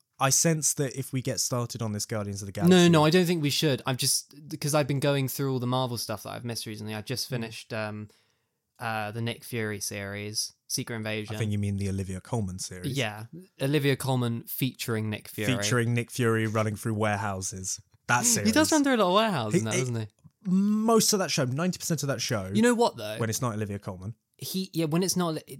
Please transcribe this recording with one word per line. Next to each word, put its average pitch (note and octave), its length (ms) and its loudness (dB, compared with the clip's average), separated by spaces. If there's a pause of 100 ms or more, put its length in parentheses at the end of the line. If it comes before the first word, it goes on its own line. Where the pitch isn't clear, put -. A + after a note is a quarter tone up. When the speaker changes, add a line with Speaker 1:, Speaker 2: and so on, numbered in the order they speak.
(180)
Speaker 1:
I C3+ 120 4
sense D#3 420 2
that C3 240 -4
if C3+ 160 -6
we C3 80 0
get B2+ 180 -4
started A#2+ 440 -2
on G#2+ 100 -4
this G#2 140 -4
Guardians G2+ 340 -6
of G2 100 -10
the G#2 100 -6
Speaker 2:
No, E3+ 60 6
Speaker 1:
Galaxy F3 220 10
Speaker 2:
no, D#3 160 8
I D#3 60 6
don't F#3 140 6
think E3+ 180 0
we C#3+ 80 2
should. C#3 340 2
I've C3 120 -2
just, - 360 -2 (160)
because C#3+ 240 -4
I've D3 140 4
been C#3 120 0
going C#3 280 2
through C#3 260 -2
all B2+ 60 0
the B2 80 -2
Marvel B2 300 0
stuff G#2+ 260 -6
that G2+ 80 -10
I've A2 120 -10
missed A#2 220 -6
recently. G#2+ 300 -8
I G#2+ 80 -6
just - 240 -6
Speaker 1:
Mm. - 20 -10
Speaker 2:
finished, A2+ 440 -8
um, G#2+ 360 -6 (680)
uh, A2 320 -4
the A#2 100 -6
Nick A#2 220 -4
Fury G#2+ 380 -4
series, G#2 720 -6 (140)
Secret A#2+ 280 -4
Invasion. A2 400 -4
Speaker 1:
I G#2+ 40 -4
think G#2+ 120 0
you G#2 80 0
mean G2+ 180 0
the G2 120 -2
Olivia F#2+ 320 -4
Colman G2 380 -4
series. F#2+ 380 -8
Speaker 2:
Yeah, G#2+ 280 -4 (360)
Olivia C#3 340 2
Colman B2 520 0
featuring A2+ 640 -2
Nick - 180 -6
Fury. A2 300 -2
Speaker 1:
Featuring A#2 360 2
Nick A#2+ 180 -2
Fury A2+ 360 2
running G#2+ 280 0
through A2+ 200 -4
warehouses. G2 840 -2 (280)
That B2 120 4
Speaker 2:
<gasps> - 40 -2
He A3+ 280 2
does D4+ 180 4
Speaker 1:
series. - 20 2
Speaker 2:
run D4+ 120 6
through C4+ 120 4
a G#3+ 80 4
lot F3+ 60 4
of F3+ 40 2
warehouses F#3 400 2
Speaker 1:
He, F3+ 60 4
Speaker 2:
in A3 60 -2
that, A3 80 -2
Speaker 1:
he - 80 0
Speaker 2:
doesn't B2 140 -2
he? A2 120 -4 (380)
Speaker 1:
most G#3 680 4
of G#3 80 2
that E3+ 100 -2
show, C#3+ 140 0
ninety D3+ 340 0
percent - 260 -2
of C#3+ 40 -2
that C3 140 -2
show, F#2+ 320 -2
Speaker 2:
You G#3 80 4
know A#3+ 120 8
what, A3+ 220 2
though? G#2+ 220 -8
Speaker 1:
when A2+ 120 0
it's G#2+ 120 -2
not A#2+ 140 -2
Olivia G2+ 240 -4
Colman. F#2+ 360 -10 (220)
Speaker 2:
He, F#3 340 -6
yeah, D#3+ 140 -2
when E3 180 2
it's F#3 140 0
not, E3+ 180 0 (100)
it, C3+ 140 -14